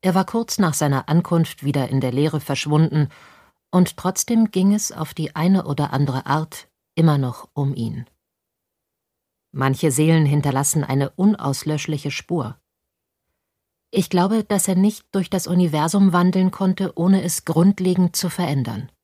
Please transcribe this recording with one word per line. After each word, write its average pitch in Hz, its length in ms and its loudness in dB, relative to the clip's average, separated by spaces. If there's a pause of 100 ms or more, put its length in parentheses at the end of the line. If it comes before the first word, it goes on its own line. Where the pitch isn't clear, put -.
Er 185 120 0
war 185 120 2
kurz - 340 -6
nach 170 140 2
seiner 139 360 -2
Ankunft 165 540 0
wieder 139 260 -2
in 135 120 -2
der 127 100 -2
Leere 147 280 0
verschwunden, 147 720 0 (600)
und 180 260 2
trotzdem 220 540 0
ging 190 220 2
es 208 180 -4
auf - 220 -10
die - 220 -6
eine 185 300 2
oder 143 280 -2
andere 135 320 0
Art 151 440 -4 (260)
immer 160 220 4
noch 127 360 -4
um 135 200 -4
ihn. 120 320 -8 (1500)
Manche 135 400 0
Seelen 156 340 4
hinterlassen 143 580 0
eine 135 280 -2
unauslöschliche 151 1000 -2
Spur. 147 480 -6 (1300)
Ich - 200 -2
glaube, 196 340 2
dass 202 240 -2
er 190 80 0
nicht 202 380 0
durch 190 160 -2
das 185 180 -4
Universum 175 640 2
wandeln 185 400 2
konnte, 190 460 -2
ohne 185 260 2
es - 220 -6
grundlegend 180 680 2
zu 180 140 -4
verändern. 143 640 -4 (120)